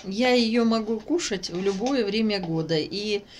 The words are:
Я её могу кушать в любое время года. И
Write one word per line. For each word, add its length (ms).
Я 220
её 360
могу 340
кушать 500
в 100
любое 460
время 340
года. 380
И 460